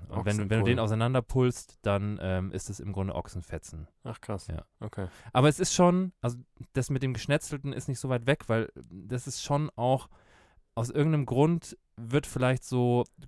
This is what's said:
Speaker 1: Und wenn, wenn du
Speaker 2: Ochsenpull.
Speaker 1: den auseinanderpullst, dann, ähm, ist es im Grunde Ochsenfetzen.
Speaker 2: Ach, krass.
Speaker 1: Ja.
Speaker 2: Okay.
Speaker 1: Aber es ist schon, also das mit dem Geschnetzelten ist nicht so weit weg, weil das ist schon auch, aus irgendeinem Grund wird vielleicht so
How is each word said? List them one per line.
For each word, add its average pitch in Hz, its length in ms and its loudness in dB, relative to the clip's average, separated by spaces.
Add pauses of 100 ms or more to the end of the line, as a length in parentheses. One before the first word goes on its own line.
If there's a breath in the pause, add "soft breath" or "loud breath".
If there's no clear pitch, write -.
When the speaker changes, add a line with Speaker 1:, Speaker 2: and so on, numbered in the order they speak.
Speaker 1:
Und - 180 -4
wenn, 104 120 2
wenn - 0 -
du 107 60 0
Speaker 2:
Ochsenpull. 104 200 2
Speaker 1:
den 95 160 4
auseinanderpullst, 120 1040 0
dann, 104 400 0
ähm, 92 320 -2
ist - 160 -8
es 101 100 -8
im 98 140 -8
Grunde 95 200 -2
Ochsenfetzen. - 720 -8 (180)
Speaker 2:
Ach, - 160 -12
krass. - 260 -8
Speaker 1:
Ja. 82 160 -8 (160)
Speaker 2:
Okay. 104 280 -8 (260 loud breath)
Speaker 1:
Aber 135 160 8
es 151 100 2
ist 180 140 0
schon, 180 480 4
also 120 160 -2 (360)
das 131 160 -2
mit 135 140 0
dem 131 100 0
Geschnetzelten 139 600 -2
ist - 160 -6
nicht 127 100 -6
so - 80 -6
weit 123 180 -2
weg, 139 220 2
weil 113 240 0 (180)
das 107 380 -8
ist - 160 -8
schon 143 320 0
auch, 127 320 0 (680 soft breath)
aus 117 160 -2
irgendeinem 147 340 2
Grund 156 500 2 (220)
wird 120 300 -2
vielleicht 127 360 0
so 123 400 2 (240)